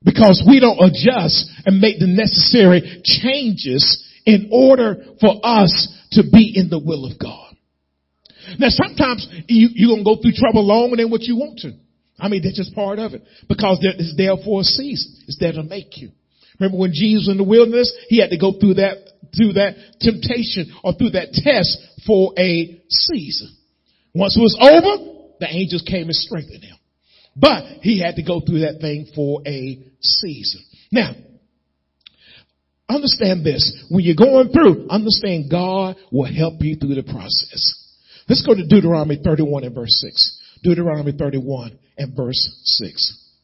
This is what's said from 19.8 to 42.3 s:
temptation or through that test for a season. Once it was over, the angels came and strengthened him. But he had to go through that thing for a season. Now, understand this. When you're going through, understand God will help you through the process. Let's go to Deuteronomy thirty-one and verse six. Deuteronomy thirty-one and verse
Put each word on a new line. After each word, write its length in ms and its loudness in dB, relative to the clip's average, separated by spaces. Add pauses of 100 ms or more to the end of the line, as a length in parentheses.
temptation 720 -4 (120)
or 80 -2
through 180 -2
that 220 -6
test 440 0 (300)
for 320 2
a 500 -2
season. 680 -6 (580)
Once 220 0
it 40 4
was 200 4
over, 800 4
the 80 -6
angels 340 -6
came 220 -8
and 100 -8
strengthened 480 -10
him. 140 -20 (580)
But 300 2 (180)
he 160 0
had 160 -4
to 80 -8
go 180 -4
through 200 -2
that 200 -4
thing 320 -8
for 320 -6
a 400 -10 (160)
season. 600 -6 (320)
Now, 240 -2 (1700)
understand 560 -2
this. 440 -4
When 160 -2
you're 100 0
going 360 4
through, 380 4
understand 600 -4
God 460 -4 (160)
will 200 -2
help 300 -4
you 140 -4
through 180 -6
the 80 -6
process. 720 -6 (540)
Let's 180 0
go 80 4
to 100 -4
Deuteronomy 580 2
thirty-one 420 -2
and 100 -12
verse 260 -4
six. 400 -4 (220)
Deuteronomy 480 -2
thirty-one 680 -8 (220)
and 180 -10
verse 240 -6 (220)